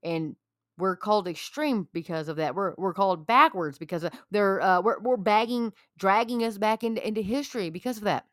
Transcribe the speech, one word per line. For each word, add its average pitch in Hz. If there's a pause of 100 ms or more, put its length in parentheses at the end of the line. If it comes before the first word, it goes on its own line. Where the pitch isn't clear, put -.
And 160 (420)
we're 185
called 208
extreme 220
because 160
of 156
that. 151
We're, 190
we're 185
called 185
backwards 208
because 165
of, 165 (180)
they're, 196
uh, 180
we're, 220
we're 247
bagging, 220 (260)
dragging 226
us 220
back 220
into, 226
into 220
history 220
because 196
of 208
that. 156